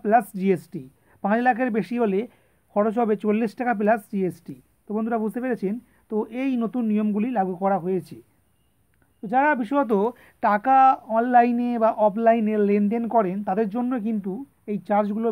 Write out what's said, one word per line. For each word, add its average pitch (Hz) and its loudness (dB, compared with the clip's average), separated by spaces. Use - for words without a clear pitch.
plus 220 2
জিএসটি। 180 -2
পাঁচ 208 0
লাখের 254 2
বেশি 226 -2
হলে 202 0
খরচ 208 0
হবে 220 2
চল্লিশ 214 0
টাকা 247 -2
plus 208 2
জিএসটি। 180 -4
তো - -14
বন্ধুরা 226 -2
বুঝতে 220 -4
পেরেছেন, 214 -4
তো 226 -4
এই 269 -2
নতুন 233 -2
নিয়মগুলি 214 0
লাগু 190 0
করা 196 2
হয়েছে। 185 -4
তো - -12
যারা 277 2
বিশেষত 254 -2
টাকা 226 2
অনলাইনে 240 4
বা 220 4
অফলাইনে 220 2
লেনদেন 208 0
করেন 196 0
তাদের 208 -2
জন্য 247 -2
কিন্তু 208 -4
এই 208 -4
চার্জগুলো 214 0